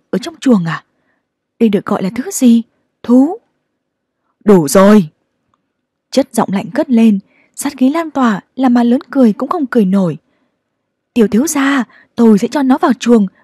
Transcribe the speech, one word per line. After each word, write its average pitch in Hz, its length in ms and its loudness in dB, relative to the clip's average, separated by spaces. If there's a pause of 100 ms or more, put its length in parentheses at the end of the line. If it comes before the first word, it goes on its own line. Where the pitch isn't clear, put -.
ở - 80 -6
trong 330 220 -10
chuồng 208 260 0
à? - 180 -8 (760)
Đây 226 100 2
được 196 160 -2
gọi - 180 -4
là 185 120 -4
thứ 269 160 -10
gì? 233 300 2 (420)
Thú?" 269 340 0 (1080)
"Đủ 180 220 4
rồi." 196 420 4 (1000)
Chất 269 220 -2
giọng - 180 -2
lạnh 190 220 -6
cất 320 160 -4
lên, 226 300 2 (360)
sát - 220 -10
khí 262 120 0
lan 320 220 -4
tỏa 233 300 -2 (140)
làm 254 180 0
bà 240 100 2
lớn 240 260 0
cười 247 240 2
cũng 262 160 -8
không 330 160 -4
cười 233 200 0
nổi. 185 320 -2 (960)
"Tiểu 220 140 2
thiếu 233 200 -2
gia, 277 360 -2 (320)
tôi 220 240 4
sẽ 240 80 -4
cho 277 160 -4
nó 262 140 0
vào 311 160 0
chuồng 226 340 0 (160)